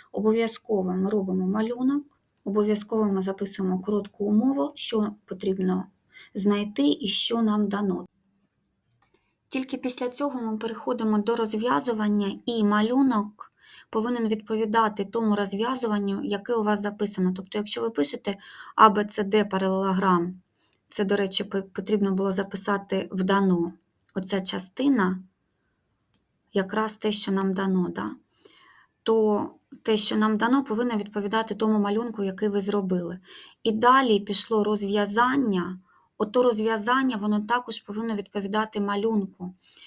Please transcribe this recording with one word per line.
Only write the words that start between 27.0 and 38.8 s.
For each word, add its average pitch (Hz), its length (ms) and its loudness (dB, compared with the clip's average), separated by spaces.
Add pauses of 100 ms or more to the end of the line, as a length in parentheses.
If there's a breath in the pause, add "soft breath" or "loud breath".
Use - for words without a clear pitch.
що 202 200 2
нам 196 220 0
дано, 185 420 0
да? - 100 -6 (1000 soft breath)
То 214 460 2 (340)
те, 214 140 2
що - 180 6
нам 214 220 2
дано, 247 260 2
повинно 233 320 -4
відповідати 208 600 -4
тому 214 240 2
малюнку, 208 440 -2
який 196 260 -2
ви 202 120 0
зробили. 185 580 -2 (440 loud breath)
І 226 80 2
далі 240 480 4
пішло 208 440 4
розв'язання. 208 1160 0 (420 soft breath)
Ото 214 220 2
розв'язання, 226 720 0
воно 208 220 0
також 233 400 -2
повинно 214 360 -6
відповідати 202 640 -4